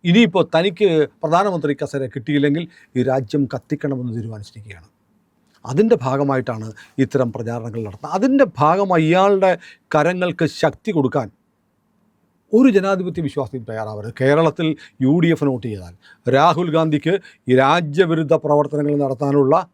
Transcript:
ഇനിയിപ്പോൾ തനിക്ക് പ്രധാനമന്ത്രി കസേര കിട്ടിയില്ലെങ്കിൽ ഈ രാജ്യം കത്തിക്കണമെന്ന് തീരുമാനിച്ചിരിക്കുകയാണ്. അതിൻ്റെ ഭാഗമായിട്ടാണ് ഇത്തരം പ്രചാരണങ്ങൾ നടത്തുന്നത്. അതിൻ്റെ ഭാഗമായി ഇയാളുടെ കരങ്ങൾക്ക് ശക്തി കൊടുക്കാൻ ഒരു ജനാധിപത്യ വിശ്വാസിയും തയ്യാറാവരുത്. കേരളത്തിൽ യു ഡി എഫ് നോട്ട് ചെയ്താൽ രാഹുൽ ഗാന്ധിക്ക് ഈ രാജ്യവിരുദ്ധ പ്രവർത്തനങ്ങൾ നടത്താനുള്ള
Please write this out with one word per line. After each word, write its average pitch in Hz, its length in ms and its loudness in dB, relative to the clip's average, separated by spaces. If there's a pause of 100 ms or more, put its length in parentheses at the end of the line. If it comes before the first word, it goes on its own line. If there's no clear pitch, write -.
ഇനിയിപ്പോൾ 190 340 4 (100)
തനിക്ക് 185 340 0 (340)
പ്രധാനമന്ത്രി 165 580 0
കസേര 139 240 -6 (100)
കിട്ടിയില്ലെങ്കിൽ 143 500 -2 (340)
ഈ - 100 0
രാജ്യം 131 340 -2 (120)
കത്തിക്കണമെന്ന് 131 640 -8
തീരുമാനിച്ചിരിക്കുകയാണ്. 104 720 -16 (800)
അതിൻ്റെ 214 300 2 (100)
ഭാഗമായിട്ടാണ് 131 640 -2 (360)
ഇത്തരം 127 320 0
പ്രചാരണങ്ങൾ 117 520 -8
നടത്തുന്നത്. 135 300 -12
അതിൻ്റെ 269 280 4 (140)
ഭാഗമായി 175 500 2
ഇയാളുടെ 190 420 4 (440)
കരങ്ങൾക്ക് 175 500 0 (160)
ശക്തി 165 360 -2
കൊടുക്കാൻ 131 300 0 (1300)
ഒരു 254 240 6
ജനാധിപത്യ 180 500 -2
വിശ്വാസിയും 127 420 -8
തയ്യാറാവരുത്. 110 520 -10
കേരളത്തിൽ 156 460 2 (380)
യു 139 80 4 (100)
ഡി 170 120 4
എഫ് 147 140 -2
നോട്ട് 123 180 -6
ചെയ്താൽ 92 260 -12 (440)
രാഹുൽ 160 400 2
ഗാന്ധിക്ക് 160 380 0 (340)
ഈ 127 140 4
രാജ്യവിരുദ്ധ 160 680 0 (120)
പ്രവർത്തനങ്ങൾ 147 500 0 (100)
നടത്താനുള്ള 139 500 0 (180)